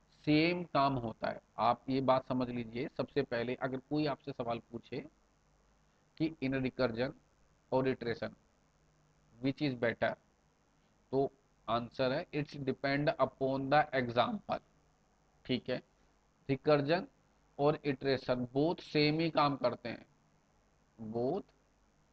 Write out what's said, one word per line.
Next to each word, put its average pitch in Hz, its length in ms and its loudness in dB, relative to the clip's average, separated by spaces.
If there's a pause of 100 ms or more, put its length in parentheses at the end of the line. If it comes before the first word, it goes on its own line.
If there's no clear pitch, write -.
(280)
सेम 165 360 2
काम 139 300 2
होता 117 360 -4
है। - 100 -6 (200)
आप 117 300 2
ये 131 120 2
बात 131 260 2
समझ 127 220 -2
लीजिए, 120 480 -6
सबसे 139 240 -2
पहले 117 340 -2
अगर 131 220 -4 (120)
कोई 151 160 0
आपसे 139 260 -4
सवाल 117 280 -4 (120)
पूछे 120 280 -8 (1160)
कि 160 120 0 (140)
in 135 140 0
recursion 127 560 0 (580)
or 131 160 4
iteration 117 480 -4 (1000)
which 131 260 -4
is 131 180 -2
better, 113 340 0 (1000)
तो 135 200 0 (360)
answer 120 460 -2
है 160 120 -4 (100)
it's 147 300 -4
depend 139 560 0
upon 135 480 0
the 147 140 6 (180)
example। 120 600 0 (840)
ठीक 127 240 -2
है, 127 120 -4 (680)
रिकर्जन 143 580 2 (520)
और 147 260 2
इटरेशन 131 680 0
both 156 300 2
same 151 360 2
ही 165 100 2
काम 147 260 2
करते 117 340 -2
हैं, - 160 -10 (960)
both 120 420 -2 (720)